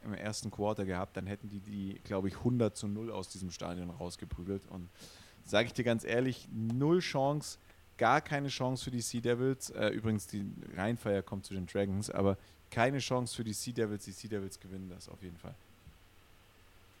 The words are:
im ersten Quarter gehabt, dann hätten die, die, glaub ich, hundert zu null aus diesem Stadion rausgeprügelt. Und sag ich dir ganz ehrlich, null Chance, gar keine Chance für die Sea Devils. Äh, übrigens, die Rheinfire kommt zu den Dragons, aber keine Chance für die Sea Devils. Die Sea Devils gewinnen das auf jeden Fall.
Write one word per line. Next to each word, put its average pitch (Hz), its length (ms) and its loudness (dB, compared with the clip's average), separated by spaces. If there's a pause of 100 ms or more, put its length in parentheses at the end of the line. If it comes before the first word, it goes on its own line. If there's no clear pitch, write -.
im 107 80 -6
ersten 107 380 -4
Quarter 104 340 0
gehabt, 92 320 -2
dann 92 100 -4
hätten 101 220 -8
die, 101 120 -8
die, 98 440 -6
glaub 98 220 0
ich, - 180 -2
hundert 120 320 4
zu 110 100 -6
null 107 240 -4
aus 98 200 -6
diesem 92 200 -6
Stadion 87 380 -6
rausgeprügelt. 90 800 -6
Und 90 200 -10 (580)
sag 104 180 4
ich 117 80 -4
dir 117 120 0
ganz 117 200 4
ehrlich, 123 480 0
null 127 480 4
Chance, 143 580 0 (380)
gar 123 240 6
keine 143 280 -2
Chance 127 360 0
für 139 60 -4
die 123 100 0
Sea 113 220 -2
Devils. 123 480 2
Äh, 107 180 2
übrigens, 107 380 2
die 101 180 -4 (320)
Rheinfire 101 460 2
kommt 98 240 -8
zu 98 80 -8
den 92 120 -2
Dragons, 98 440 2
aber 98 260 6 (340)
keine 131 280 4
Chance 123 360 0
für 120 100 -4
die 107 100 0
Sea - 180 -4
Devils. 104 320 0
Die 101 80 -10
Sea - 160 -12
Devils 98 320 -6
gewinnen 95 340 -10
das - 140 -14
auf - 140 -14
jeden 85 160 -12
Fall. - 160 -12 (1500)